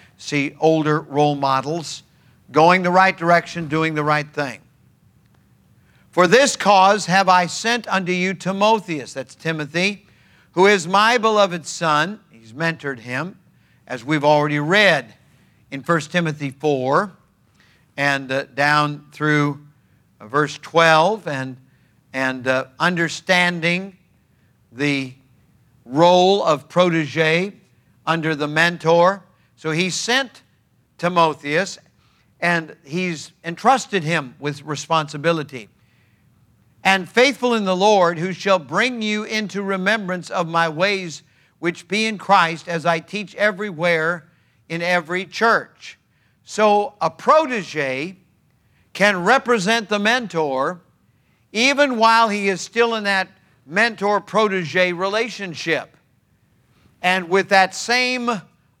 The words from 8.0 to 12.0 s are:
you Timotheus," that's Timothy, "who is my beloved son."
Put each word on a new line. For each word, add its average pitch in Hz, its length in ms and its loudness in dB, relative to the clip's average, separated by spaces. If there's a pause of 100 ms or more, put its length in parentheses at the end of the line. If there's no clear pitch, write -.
you 185 200 -2
Timotheus," 190 800 -2
that's 131 240 -12
Timothy, 165 720 -4 (460)
"who 180 120 4
is 196 220 4
my 214 300 4
beloved 202 500 0
son." 165 540 -2 (100)